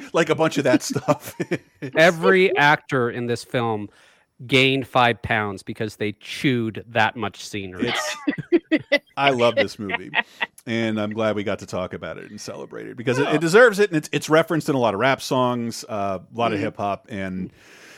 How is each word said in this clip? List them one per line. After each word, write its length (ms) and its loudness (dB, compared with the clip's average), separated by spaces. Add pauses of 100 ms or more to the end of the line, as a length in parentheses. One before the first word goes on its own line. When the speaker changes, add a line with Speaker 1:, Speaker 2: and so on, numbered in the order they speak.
(120)
Speaker 1:
Like, 160 2
a 80 2
bunch 220 0
of 60 0
that 180 4
<laughs> 20 -8
stuff. 500 -4 (600)
Speaker 2:
Every 600 4
actor 540 2
in 160 -6
this 180 -4
film 440 -2 (580)
gained 420 2
five 340 2
pounds 400 -4
because 340 -8
they 160 -4
chewed 760 -4
that 280 0
much 300 -8
scenery. 460 -6
Speaker 1:
It's, 240 -6 (1000)
I 140 2
love 240 4
this 240 -2
movie, 320 -8 (560)
and 340 -2
I'm 120 -4
glad 240 0
we 80 -4
got 140 -4
to 80 -16
talk 260 -6
about 260 -10
it 120 -16
and 100 -16
celebrate 460 -12
it 100 -14
because 220 -2
it, 60 2
Speaker 3:
Yeah. 100 0
Speaker 1:
it 80 4
deserves 360 6
it. 120 2
And 80 2
it's, 140 -4
it's 180 -4
referenced 400 2
in 40 2
a 40 0
lot 160 2
of 60 -2
rap 200 2
songs, 680 -2
uh, 320 -4
a 180 -14
lot 140 2
of 60 -2
Speaker 3:
Mm-hmm. 60 -4
Speaker 1:
hip 140 -6
hop, 320 -4
and 420 -6 (460)